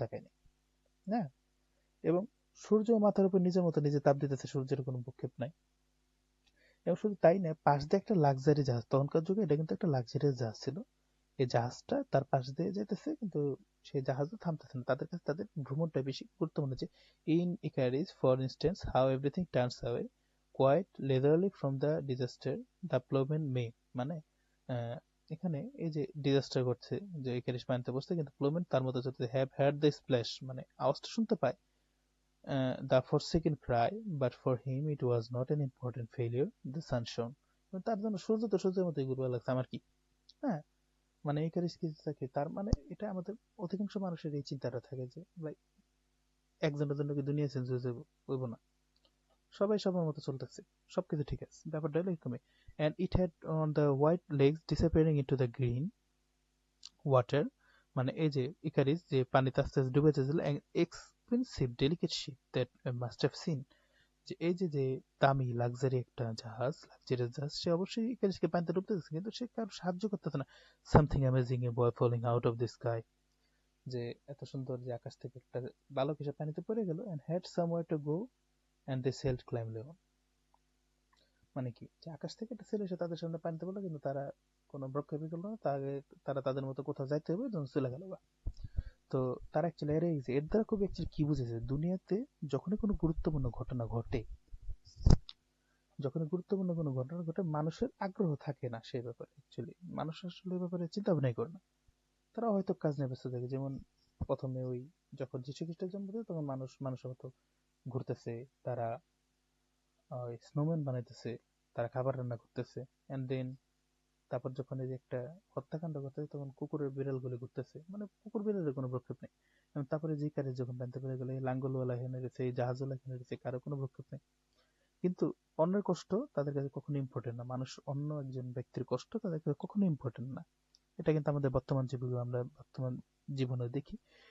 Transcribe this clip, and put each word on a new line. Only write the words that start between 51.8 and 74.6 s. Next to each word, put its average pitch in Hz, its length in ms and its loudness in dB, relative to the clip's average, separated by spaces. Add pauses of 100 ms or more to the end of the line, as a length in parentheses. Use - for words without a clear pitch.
হলো 185 140 0
এরকমই। 123 260 -6 (440)
And 156 80 2 (120)
it - 160 -2
had 180 120 2 (260)
on 156 100 2 (100)
the 147 80 8 (160)
white 165 240 4 (140)
legs 143 200 6 (120)
disappearing 160 500 6
into 131 200 0
the 123 60 4 (100)
green 123 260 2 (1300)
water, 135 320 6 (520)
মানে 131 140 2 (140)
এই 156 120 4
যে 127 80 4 (240)
ইকারিস 143 320 4 (120)
যে 135 60 4 (160)
পানিতে 131 280 4
আস্তে - 180 -4
আস্তে 131 140 2
ডুবে 147 220 8
যাচ্ছিল, 143 220 2 (120)
an 143 80 0 (260)
expensive - 840 -2 (120)
delicate 165 380 2
ship - 180 -10 (160)
that 127 140 2 (340)
must 117 240 -8
have - 180 -2
seen, 151 160 -2 (680)
যে - 80 -8 (120)
এই 175 140 2
যে, 190 60 0 (100)
যে 135 80 2 (380)
দামি 135 260 6 (120)
লাক্সারি 123 440 2
একটা - 200 -6 (180)
জাহাজ, 123 320 -4 (160)
লাক্সারিয়াস 123 460 -2
জাহাজ, 143 240 -4
সে - 160 -2
অবশ্যই 208 380 -2
ইকারিসকে 190 400 0
পানিতে 170 220 0
ডুবতে 196 200 -2
দেখছে, 151 200 -6
কিন্তু 196 220 -6
সে 247 60 -8 (100)
কারো 220 160 -6 (100)
সাহায্য 180 220 -4 (100)
করতেছে 160 300 -4
না। - 40 -10 (460)
Something 143 380 8
amazing, 127 400 2
a - 80 -2
boy 120 200 6
falling 120 340 2
out 120 180 2
of 117 120 0
the 113 140 0
sky, 117 240 -2 (920)
যে 120 100 -4 (300)
এত - 80 -18 (120)
সুন্দর 131 240 -6 (100)